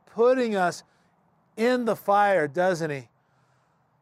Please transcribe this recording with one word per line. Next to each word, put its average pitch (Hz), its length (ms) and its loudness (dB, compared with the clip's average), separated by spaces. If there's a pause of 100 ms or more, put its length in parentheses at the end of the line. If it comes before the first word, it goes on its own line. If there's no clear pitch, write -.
putting 240 500 0
us 180 280 -2 (760)
in 247 260 0
the 214 120 -2
fire, 202 520 2
doesn't 165 420 -2
he? 135 200 -10 (920)